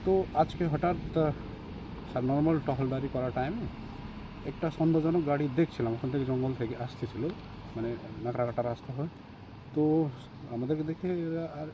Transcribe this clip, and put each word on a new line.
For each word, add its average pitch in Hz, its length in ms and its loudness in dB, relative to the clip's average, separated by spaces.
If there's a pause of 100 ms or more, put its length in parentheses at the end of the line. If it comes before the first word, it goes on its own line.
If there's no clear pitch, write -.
তো 190 200 6 (100)
আজকে 165 320 4
হঠাৎ, 165 520 2
আহ, 156 140 6 (920)
নর্মাল 147 420 4
টহলদারি 131 460 0
করা 127 220 0
টাইমে 156 320 -2 (800)
একটা 156 320 -2
সন্দেহজনক 160 480 6
গাড়ি 143 300 4
দেখছিলাম, 131 360 4
ওখান 120 180 0
থেকে 135 140 2
জঙ্গল 131 340 2
থেকে 120 160 0 (100)
আসতেছিল, 120 440 -4 (480)
মানে 117 180 -2 (300)
নাগরাকাটা 120 380 0
রাস্তা 120 300 -4
হয়। 143 160 -2 (680)
তো 151 340 4 (420)
আমাদেরকে 127 320 0
দেখে 165 260 -2
এরা 165 540 -2
আর 156 120 -6